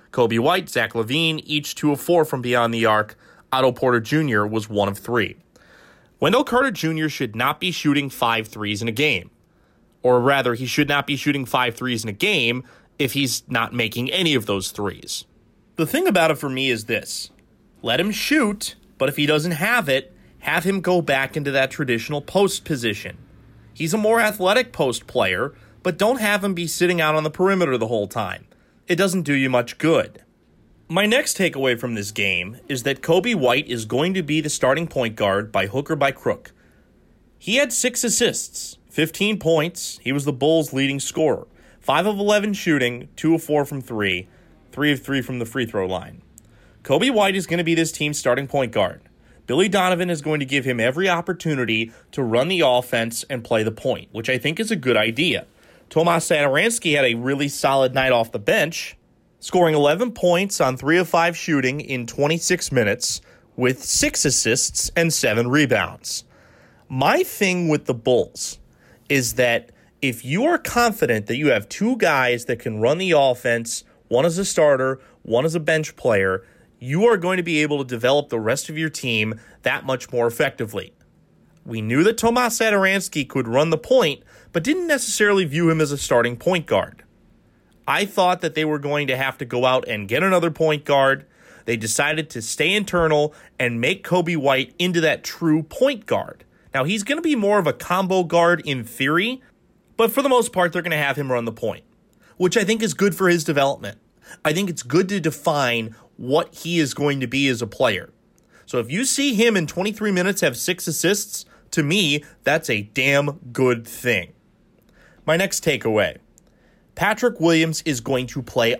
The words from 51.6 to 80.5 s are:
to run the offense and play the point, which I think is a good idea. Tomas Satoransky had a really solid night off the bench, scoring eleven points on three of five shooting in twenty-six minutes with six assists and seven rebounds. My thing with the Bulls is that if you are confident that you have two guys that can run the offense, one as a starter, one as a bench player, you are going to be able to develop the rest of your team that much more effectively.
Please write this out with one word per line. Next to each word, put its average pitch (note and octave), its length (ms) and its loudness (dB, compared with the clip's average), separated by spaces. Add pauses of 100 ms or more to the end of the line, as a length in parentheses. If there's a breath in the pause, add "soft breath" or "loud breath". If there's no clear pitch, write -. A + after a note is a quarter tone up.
to C#3 120 -4
run A#2+ 240 2
the F3+ 140 0
offense B2 680 0
and A#2 140 -6
play A2+ 200 2
the A2 80 -2
point, A2+ 420 -4
which A2 160 -6
I B2+ 80 0
think D#3 200 -4
is A3 140 -4
a G#3 60 0
good B2+ 180 2
idea. A#2 520 0 (420 soft breath)
Tomas E3 400 2
Satoransky D#3 640 2
had C#3 80 4
a A#2+ 120 2
really C#3 340 -2
solid C3+ 440 2
night C3 200 2
off A2+ 180 2
the A2 80 -6
bench, E3 580 -2 (440)
scoring E3+ 340 2
eleven E3 380 2
points F3+ 480 2
on C3 160 0
three D3+ 200 2
of F3+ 120 0
five E3+ 260 2
shooting C#3 460 -2
in B2 260 -6
twenty-six E3 640 -2
minutes A2+ 480 0 (380 soft breath)
with B2 260 0
six - 400 0
assists - 720 0
and E3+ 160 2
seven A#2+ 380 0
rebounds. A#2 760 0 (640 soft breath)
My F3+ 360 2
thing F3+ 440 0
with D3+ 180 0
the C3 80 0
Bulls - 640 0 (500 soft breath)
is B2+ 240 0
that A#2+ 380 0 (300 soft breath)
if B2+ 220 -4
you E3+ 220 0
are E4+ 120 2
confident D3 720 0
that A#2+ 100 -2
you D3+ 140 2
have G#2 160 0
two A#3 300 -2
guys C3 480 2
that A#2 140 -4
can G#2+ 200 -6
run C3+ 180 2
the F#3+ 140 -2
offense, B2 720 2 (240 soft breath)
one B2+ 180 2
as E3+ 120 0
a G3 80 -2
starter, C3 560 2 (220 soft breath)
one A#2+ 200 2
as D#3+ 120 -2
a E3+ 40 -2
bench D#3 380 -2
player, F#2+ 480 0 (340 soft breath)
you D3+ 260 0
are A#3 120 4
going F#3 200 -2
to F3+ 60 -2
be D#3 200 0
able D3 160 0
to C#3 40 -4
develop B2+ 460 0
the A#2 100 -2
rest A#2+ 300 -2
of D#3 80 -12
your D#3+ 120 -2
team A2 500 -4 (240 loud breath)
that C3+ 200 -2
much C3 280 -4
more A#2+ 160 2
effectively. A#2 680 -4 (720)